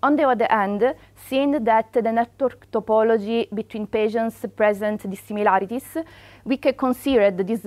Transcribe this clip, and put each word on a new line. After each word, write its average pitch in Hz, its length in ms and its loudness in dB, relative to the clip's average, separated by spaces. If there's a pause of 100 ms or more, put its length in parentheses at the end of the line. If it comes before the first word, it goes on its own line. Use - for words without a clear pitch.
On 285 80 4
the 320 80 2
other 247 260 2
hand, 208 460 0 (220)
seeing 277 480 -2
that 226 280 0
the 226 200 0
network 233 580 -4
topology 220 800 0
between 214 360 -8
patients 226 680 -2
present 208 560 -2
dissimilarities, 202 880 -2 (480)
we 262 140 -2
can 269 160 0
consider 247 580 2
this 196 340 -4